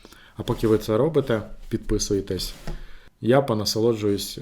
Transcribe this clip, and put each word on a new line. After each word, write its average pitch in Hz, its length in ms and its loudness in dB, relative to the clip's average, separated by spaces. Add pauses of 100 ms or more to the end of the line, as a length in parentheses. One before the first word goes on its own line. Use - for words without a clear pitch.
(360)
А 104 60 -6
поки 117 240 0
ви 107 120 6
це 107 180 0
робите, 131 460 2 (260)
підписуйтесь. 98 840 -2 (680)
Я 127 220 4
понасолоджуюсь, 107 1000 0